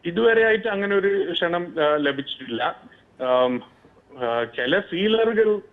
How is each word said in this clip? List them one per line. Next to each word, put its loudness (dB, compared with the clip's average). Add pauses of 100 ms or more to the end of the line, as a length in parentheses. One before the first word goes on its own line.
ഇതുവരെയായിട്ട് 2
അങ്ങനെ -2
ഒരു 0
ക്ഷണം, -4
ആ, 4
ലഭിച്ചിട്ടില്ല. -4 (240)
ആം, 2 (540)
ആ, -2
ചില -2
ഫീലറുകൾ 0 (120)